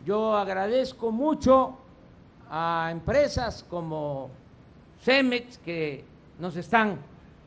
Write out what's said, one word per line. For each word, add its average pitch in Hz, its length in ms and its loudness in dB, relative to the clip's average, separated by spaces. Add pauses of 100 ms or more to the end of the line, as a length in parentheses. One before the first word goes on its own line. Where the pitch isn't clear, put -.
yo 214 320 0
agradezco 208 760 -2
mucho 262 680 4 (720)
a 165 420 -2
empresas 240 720 0
como 151 680 -6 (680)
CEMEX 254 600 0
que 156 440 -6 (360)
nos 165 160 -8
están, 208 420 2 (500)